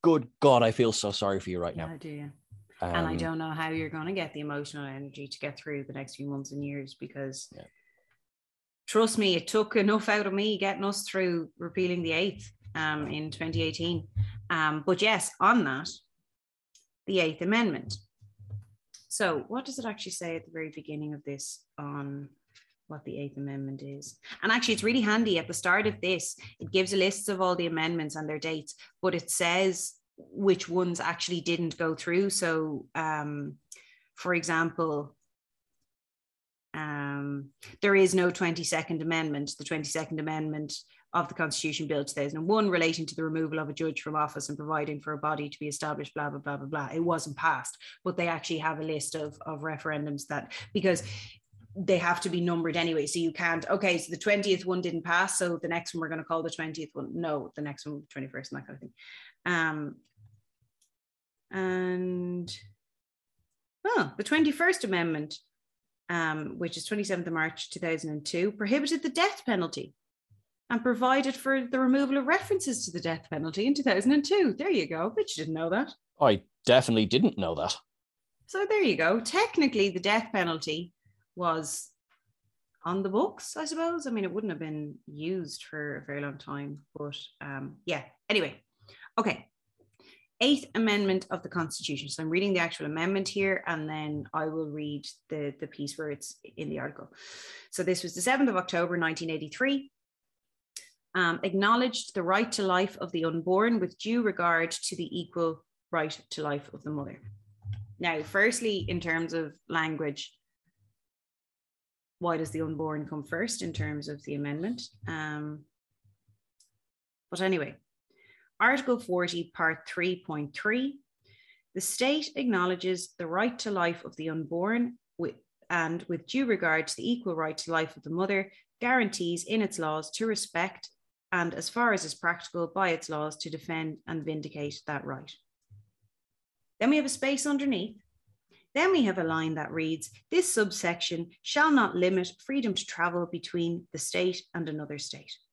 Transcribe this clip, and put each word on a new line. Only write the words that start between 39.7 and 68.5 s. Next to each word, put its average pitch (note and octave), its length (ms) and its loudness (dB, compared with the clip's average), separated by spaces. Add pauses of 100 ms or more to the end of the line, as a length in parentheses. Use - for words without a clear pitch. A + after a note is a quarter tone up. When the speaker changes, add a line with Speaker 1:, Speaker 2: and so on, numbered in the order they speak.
Speaker 2:
Amendment D#3 540 -4 (380)
of C#3 160 2
the - 60 -12
Constitution D3+ 540 -2
Bill C#3+ 160 0
two - 100 -8
thousand C#3+ 240 -2
and E3 80 -2
one G#3 240 4
relating E3 360 4
to - 100 -2
the D#3+ 80 -2
removal D#3+ 340 0
of D3+ 100 -2
a D3 40 -6
judge D#3 300 -2
from D#3 120 -4
office D3+ 340 0
and D3 100 -6
providing D3 420 -2
for D3+ 120 -6
a D3 60 -4
body D3+ 300 -2
to D3 100 -14
be D3+ 80 -6
established, D3 480 -6
blah, D3 160 -2
blah, C#3+ 80 -8
blah, C#3+ 180 -4
blah, C#3 100 -8
blah. C#3+ 280 -4
It E3 60 0
wasn't D#3+ 360 0
passed, D3 400 0 (280)
but F3+ 120 -2
they E3+ 120 2
actually E3 300 -2
have D#3 200 -2
a D#3 60 -4
list D#3 320 -4
of, D3+ 200 -6 (100)
of D3+ 160 -6
referendums D3+ 640 -4
that, - 240 -6 (200)
because F3+ 300 4 (720)
they F#3 240 2
have F3 220 2
to - 80 -2
be F3 120 0
numbered E3+ 360 2
anyway. E3 300 2
So F3 120 -2
you E3 140 2
can't, E3 360 0
okay, F#3+ 300 2
so - 120 -6
the F3 80 -6
twentieth G3+ 480 2
one F3+ 160 0
didn't E3 200 -2
pass, F3 360 2
so F3 180 0
the F3 100 -6
next E3+ 280 -4
one E3+ 80 -4
we're D#3 80 -6
gonna D#3+ 140 -6
call E3 200 -2
the E3 60 -4
twentieth D#3+ 420 -8
one. D3 280 -8
No, D3+ 360 -4
the D3+ 60 -8
next C#3+ 240 -10
one, D3 240 -10
twenty-first, C3+ 420 -10
and C#3 80 -10
that - 60 -18
kind C#3+ 100 -16
of - 40 -20
thing. - 140 -18 (520)
Um, D#3 500 0 (1600)
and, F3+ 1040 -2 (1300)
oh, E4 320 2
the D3+ 60 -6
twenty-first D#4 600 4
Amendment, E3+ 520 0 (720)
um, D#3 500 -2
which E3+ 180 -4
is E3 80 -10
twenty-seventh G3 420 -2
of E3 60 -4
March D#3+ 380 -2
two - 100 -10
thousand E3 300 -2
and D3+ 140 -6
two, F#3 280 0